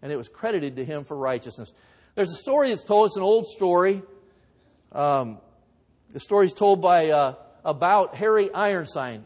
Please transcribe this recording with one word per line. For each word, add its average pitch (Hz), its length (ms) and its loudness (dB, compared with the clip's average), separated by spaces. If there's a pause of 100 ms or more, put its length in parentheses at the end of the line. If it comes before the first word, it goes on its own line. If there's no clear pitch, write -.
And 139 100 -10
it 147 40 -4
was 117 120 -10
credited 160 480 -6
to 131 80 -6
him 147 200 -8
for 151 120 -12
righteousness. 127 580 -6 (400)
There's 185 180 -2
a 160 40 -10
story 277 340 0
that's 196 120 -4
told. 208 240 4
It's 196 100 -4
an 196 60 -4
old 220 240 2
story. 190 560 0 (920)
Um, 135 460 -2 (720)
the 139 100 -14
story's 202 340 2
told 196 260 4
by, 170 300 4
uh, 143 240 2 (300)
about 175 500 0
Harry 208 380 0
Ironside 156 720 -4